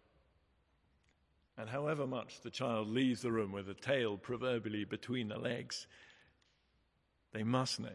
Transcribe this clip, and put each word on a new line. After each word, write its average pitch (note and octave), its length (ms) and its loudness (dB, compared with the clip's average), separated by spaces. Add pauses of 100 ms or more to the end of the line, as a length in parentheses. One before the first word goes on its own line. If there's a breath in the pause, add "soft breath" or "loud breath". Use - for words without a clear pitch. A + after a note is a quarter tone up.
(1600)
And A2 120 -6
however C#3+ 380 0
much B2+ 340 -6
the A#2 100 -10
child A2+ 380 0
leaves B2 340 4
the A#2+ 100 2
room G#2+ 200 2
with G2 160 -4
a G2 60 -6
tail A#2+ 420 2
proverbially A2+ 680 0
between A2+ 440 -2
the G#2+ 100 -4
legs, A#2+ 480 -4 (1500 loud breath)
they A2 120 -2
must B2+ 340 2
know A#2 160 -8